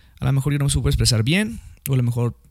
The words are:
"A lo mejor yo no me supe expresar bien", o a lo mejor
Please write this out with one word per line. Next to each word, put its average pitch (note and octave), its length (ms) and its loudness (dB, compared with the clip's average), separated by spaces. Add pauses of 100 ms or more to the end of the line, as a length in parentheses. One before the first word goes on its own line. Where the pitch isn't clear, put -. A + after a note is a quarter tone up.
(200)
"A - 40 -6
lo C3 60 0
mejor C3+ 220 0
yo C#3+ 80 -2
no C#3 60 0
me C#3 40 0
supe C3+ 180 0
expresar A2+ 360 2
bien", G#3 340 0 (300)
o C#3 60 0
a - 20 2
lo B2 80 2
mejor A#2+ 340 -2 (120)